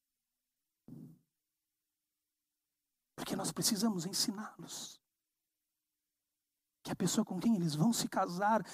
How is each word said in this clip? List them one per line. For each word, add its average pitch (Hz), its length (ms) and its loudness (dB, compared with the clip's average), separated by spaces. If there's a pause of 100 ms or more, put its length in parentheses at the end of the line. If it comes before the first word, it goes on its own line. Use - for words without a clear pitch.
(3250)
Porque - 200 -6
nós 185 160 -2
precisamos 190 540 0
ensiná-los - 960 -6 (1800)
que - 80 -8
a - 40 -4
pessoa 202 280 2
com 185 160 -4
quem 226 160 4
eles 170 200 2
vão 220 180 4
se - 160 0
casar 196 540 2 (100)